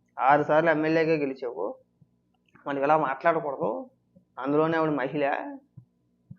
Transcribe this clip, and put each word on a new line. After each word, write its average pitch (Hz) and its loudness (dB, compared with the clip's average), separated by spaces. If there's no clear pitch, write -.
ఆరు 139 6
సార్లు 156 2
ఎమ్మెల్యేగా 160 0
గెలిచావు, 135 -4
మరి 139 -4
ఇలా 151 4
మాట్లాడకూడదు, 160 -2
అందులోనే 151 0
ఆవిడ 160 0
మహిళ, 147 -4